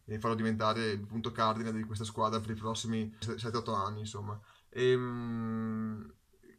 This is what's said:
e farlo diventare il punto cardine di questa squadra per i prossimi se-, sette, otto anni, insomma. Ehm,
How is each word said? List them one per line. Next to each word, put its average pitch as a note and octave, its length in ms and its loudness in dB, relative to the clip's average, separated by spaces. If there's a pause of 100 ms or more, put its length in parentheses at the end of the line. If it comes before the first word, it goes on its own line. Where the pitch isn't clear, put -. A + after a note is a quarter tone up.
e G#2+ 160 -4
farlo A2+ 160 2
diventare A2 540 2
il G#2 160 -2
punto A2+ 260 -4
cardine A2 400 2
di A2 140 -2
questa A2 200 -4
squadra A2 360 2
per G#2+ 80 -4
i A2 100 -2
prossimi A2 580 0
se-, A2+ 220 -4
sette, A2+ 180 -2
otto A2+ 160 -2
anni, G#2 280 0
insomma. G#2 360 -6 (320)
Ehm, A2+ 1500 0 (440)